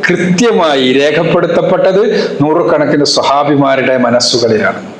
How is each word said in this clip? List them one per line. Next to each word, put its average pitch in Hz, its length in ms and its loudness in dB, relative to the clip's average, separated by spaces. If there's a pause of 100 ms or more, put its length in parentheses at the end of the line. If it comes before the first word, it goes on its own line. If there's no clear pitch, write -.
കൃത്യമായി 175 840 0
രേഖപ്പെടുത്തപ്പെട്ടത് 170 1500 0
നൂറുകണക്കിന് 156 640 0
സ്വഹാബിമാരുടെ 135 920 0
മനസ്സുകളിലാണ്. 117 1040 -2